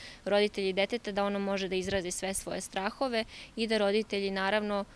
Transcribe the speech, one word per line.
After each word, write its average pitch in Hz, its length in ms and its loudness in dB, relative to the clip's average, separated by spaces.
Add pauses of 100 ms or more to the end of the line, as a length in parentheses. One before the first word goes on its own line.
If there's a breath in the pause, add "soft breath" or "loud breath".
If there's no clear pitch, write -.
(240 loud breath)
roditelja 202 440 4
i 190 40 2
deteta, 208 400 0
da 202 120 2
ono 202 140 0
može 196 300 0
da 190 80 -2
izrazi 185 340 -2
sve 190 240 -4
svoje 170 260 -4
strahove 226 640 -2 (320 loud breath)
i 226 100 0
da 220 120 2
roditelji, 202 520 2
naravno, 202 540 0 (120)